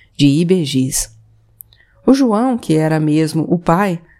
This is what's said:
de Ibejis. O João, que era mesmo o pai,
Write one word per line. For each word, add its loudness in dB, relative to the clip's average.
de 2
Ibejis. 0
O 6
João, 0
que -4
era 0
mesmo -2
o 2
pai, -2